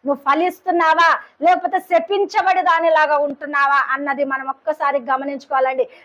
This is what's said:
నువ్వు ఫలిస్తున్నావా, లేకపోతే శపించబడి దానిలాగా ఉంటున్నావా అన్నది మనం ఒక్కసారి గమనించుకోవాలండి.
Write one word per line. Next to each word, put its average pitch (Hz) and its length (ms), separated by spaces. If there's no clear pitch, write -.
నువ్వు 277 280
ఫలిస్తున్నావా, 330 840
లేకపోతే 349 380
శపించబడి 370 840
దానిలాగా 320 560
ఉంటున్నావా 285 760
అన్నది 277 320
మనం 269 240
ఒక్కసారి 285 500
గమనించుకోవాలండి. 262 920